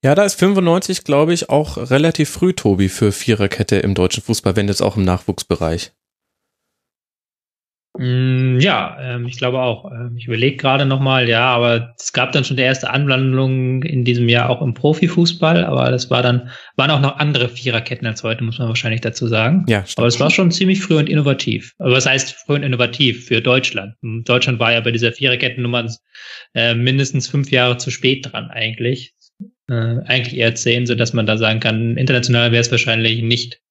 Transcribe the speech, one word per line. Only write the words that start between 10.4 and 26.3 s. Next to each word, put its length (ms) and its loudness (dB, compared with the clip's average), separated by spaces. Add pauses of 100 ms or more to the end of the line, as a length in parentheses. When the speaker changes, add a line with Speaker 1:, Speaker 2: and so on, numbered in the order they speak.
Speaker 2:
gerade 280 2
noch 120 2
mal, 300 2
ja, 260 2
aber 440 2
es 160 -10
gab 180 0
dann 100 2
schon 140 -4
die 60 0
erste 260 0
Anwandlung 960 0
in 200 -2
diesem 280 2
Jahr 180 4
auch 140 -2
im 100 -2
Profifußball, 960 2
aber 240 0
das 180 -2
war 140 0
dann, 280 0 (260)
waren 140 0
auch 100 2
noch 180 0
andere 320 0
Viererketten 560 -6
als 160 -6
heute, 220 -4
muss 140 -6
man 100 -4
wahrscheinlich 340 -4
dazu 260 -4
sagen. 400 2
Speaker 1:
Ja, 160 2
stimmt. 140 -8
Speaker 2:
Aber 80 4
es 120 2
war 120 2
schon 200 4
ziemlich 300 2
früh 160 0
und 140 0
innovativ. 680 -2
Aber 140 0
was 140 2
heißt 260 -2
früh 220 -4
und 80 -2
innovativ 640 0
für 160 0
Deutschland? 580 0
Hm, 240 -8
Deutschland 340 2
war 140 2
ja 80 2
bei 100 -2
dieser 220 0
Viererkettennummer, 720 -2 (680)